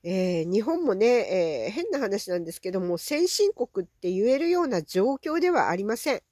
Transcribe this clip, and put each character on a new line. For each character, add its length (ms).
え 400
ー、 80
日 120
本 220
も 100
ね、 720
え 20
ー、 40
変 180
な 80
話 320
な 80
ん 60
で 80
す 80
け 100
ど 100
も、 160
先 320
進 240
国 320
っ 40
て 220
言 180
え 100
る 100
よ 140
う 60
な 140
状 340
況 240
で 100
は 180
あ 80
り 80
ま 120
せ 180
ん。 180